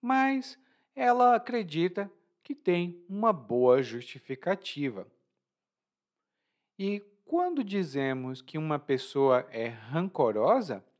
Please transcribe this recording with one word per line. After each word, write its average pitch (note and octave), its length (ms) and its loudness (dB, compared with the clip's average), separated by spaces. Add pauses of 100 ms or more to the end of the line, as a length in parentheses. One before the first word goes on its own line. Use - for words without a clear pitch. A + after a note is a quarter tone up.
mas C4 580 0 (360)
ela B3 400 4
acredita G3 760 -2 (320)
que C#4+ 120 -12
tem F3 540 -2
uma G#3 240 2
boa B2 500 4
justificativa. C3 1200 -6 (1700)
E G3+ 220 -4 (240)
quando E4+ 380 -2
dizemos C3+ 800 -4
que - 160 -10
uma D#3 200 -2
pessoa C3+ 720 2
é A#2 180 -6
rancorosa B2+ 1160 0 (160)